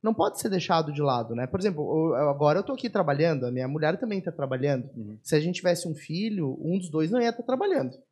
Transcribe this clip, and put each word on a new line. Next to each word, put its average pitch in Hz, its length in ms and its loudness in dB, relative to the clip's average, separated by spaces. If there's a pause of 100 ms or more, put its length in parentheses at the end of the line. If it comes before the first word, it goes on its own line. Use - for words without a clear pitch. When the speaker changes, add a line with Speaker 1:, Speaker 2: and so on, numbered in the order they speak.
Speaker 1:
não 220 100 2
pode 208 260 2
ser 240 100 -2
deixado 165 440 2
de 143 80 -2
lado, 120 340 0
né? 123 120 -2
Por 185 120 -4
exemplo, 180 240 0
o, 156 300 2
agora 147 460 4
eu 196 40 -2
tô 277 100 -4
aqui 247 160 -4
trabalhando, 156 560 2
a 123 60 -2
minha 127 160 -2
mulher 156 300 0
também 208 240 -2
tá 170 100 -4
trabalhando. 131 640 -2
Speaker 2:
Uhum. 107 280 -10
Speaker 1:
Se - 120 0
a 147 40 6
gente 175 160 0
tivesse 175 320 0
um 156 80 -4
filho, 175 680 -4
um 170 160 0
dos 180 120 -4
dois 156 200 0
não 240 120 2
ia 233 120 2
tá 240 80 -10
trabalhando. 262 540 0 (160)